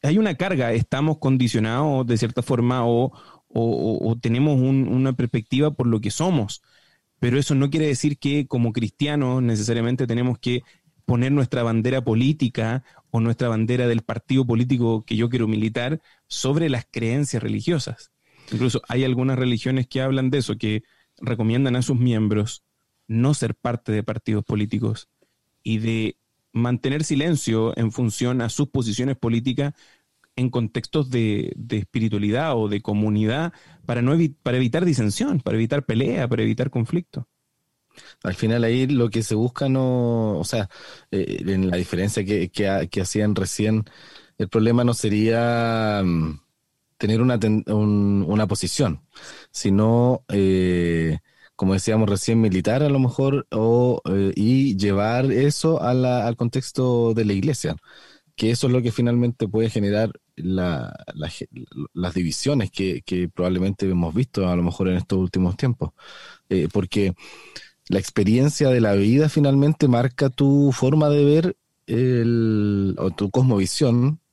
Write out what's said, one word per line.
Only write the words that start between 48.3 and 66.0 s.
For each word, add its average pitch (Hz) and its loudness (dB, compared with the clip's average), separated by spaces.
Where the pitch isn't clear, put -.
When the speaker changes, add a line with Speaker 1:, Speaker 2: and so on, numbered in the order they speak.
Speaker 2:
posición, 90 -2
sino, 117 2
eh, 87 2
como 95 0
decíamos 110 2
recién, 113 0
militar 107 2
a 147 2
lo 139 2
mejor, 135 0
o, 117 2
eh, 98 0
y 123 2
llevar 107 0
eso 143 2
a 123 0
la, 127 2
al 113 -2
contexto 120 0
de 110 0
la 101 0
iglesia, 98 -2
que 110 0
eso 120 0
es 123 2
lo 127 2
que 120 -2
finalmente 120 0
puede 110 0
generar 104 0
la, 87 -4
la 76 -8
ge-, - -14
las 90 -4
divisiones 95 -2
que, 92 -4
que 90 -2
probablemente 92 -2
hemos 87 0
visto 101 -2
a 90 0
lo 87 0
mejor 87 -2
en 92 0
estos 90 -2
últimos 92 0
tiempos. 120 -2